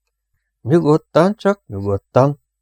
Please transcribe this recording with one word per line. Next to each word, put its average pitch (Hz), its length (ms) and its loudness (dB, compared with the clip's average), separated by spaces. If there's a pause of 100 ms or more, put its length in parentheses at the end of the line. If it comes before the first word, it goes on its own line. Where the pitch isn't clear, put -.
(600)
„Nyugodtan, 156 760 0
csak - 300 -4
nyugodtan”, 101 760 -2 (200)